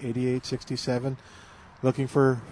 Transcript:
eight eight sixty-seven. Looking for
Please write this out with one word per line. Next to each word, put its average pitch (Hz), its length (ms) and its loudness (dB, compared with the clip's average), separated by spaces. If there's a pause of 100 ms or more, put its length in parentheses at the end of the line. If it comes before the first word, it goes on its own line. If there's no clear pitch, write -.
eight 120 140 -4
eight 127 280 0
sixty-seven. 127 760 -4 (640)
Looking 131 260 2
for 131 320 4 (120)